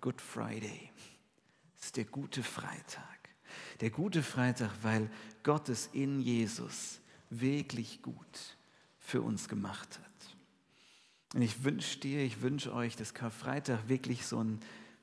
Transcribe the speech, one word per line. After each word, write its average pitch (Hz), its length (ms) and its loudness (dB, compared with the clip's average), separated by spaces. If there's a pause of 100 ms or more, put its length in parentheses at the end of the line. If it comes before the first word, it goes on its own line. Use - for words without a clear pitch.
Good 127 180 0
Friday. 110 720 -6 (880)
Das - 80 -10
ist - 100 -8
der 113 100 0
gute 139 380 -4
Freitag. - 640 -6 (760)
Der 110 100 2
gute 165 340 2
Freitag, 123 480 4 (100)
weil 110 280 4 (340)
Gott 147 260 4
es 117 180 0
in 139 320 2
Jesus - 800 0 (300)
wirklich 123 720 0
gut - 560 -10 (420)
für - 220 0
uns 110 260 0
gemacht 101 520 -6
hat. - 380 -20 (960)
Und 131 80 6
ich 117 220 4
wünsch 151 360 2
dir, 139 220 2
ich 113 200 0
wünsch 131 260 2
euch, 117 280 0
dass - 180 -6
Karfreitag 123 760 0
wirklich 127 380 2
so 117 180 2
ein, 110 160 2 (420)